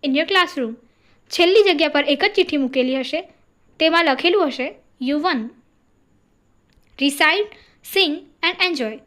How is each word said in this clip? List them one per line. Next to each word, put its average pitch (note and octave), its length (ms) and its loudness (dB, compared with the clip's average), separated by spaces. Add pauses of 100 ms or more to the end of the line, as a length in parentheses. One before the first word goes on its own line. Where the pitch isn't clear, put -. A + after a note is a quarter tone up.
in C#4 100 -2
your D#4 140 0
classroom. E4+ 460 -2 (580)
છેલ્લી F#4+ 320 4
જગ્યા D#4+ 240 2
પર C#4+ 200 0
એક C#4+ 180 0
જ G4+ 60 0
ચિઠ્ઠી F4 260 0
મૂકેલી C4 420 0
હશે. C#4 220 -6 (580)
તેમાં E4 260 2
લખેલું E4+ 420 2
હશે, C4 280 -6 (260)
"You C#4 160 -2
won." D#4 220 -2 (1600)
Recite, D#4+ 520 0 (440)
sing F4 180 2 (300)
and F4+ 240 -2
enjoy. A#3+ 400 -6